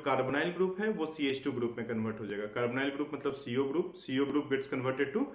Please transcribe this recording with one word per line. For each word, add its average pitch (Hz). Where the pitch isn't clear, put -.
कार्बोनाइल 139
ग्रुप 185
है 214
वो 160
सीएच 139
टू 143
ग्रुप 120
में 113
convert 110
हो 110
जाएगा। 101
कार्बोनाइल 127
ग्रुप 147
मतलब 139
सीओ 123
ग्रुप, 147
सीओ 135
ग्रुप 139
gets 135
converted 131
to 262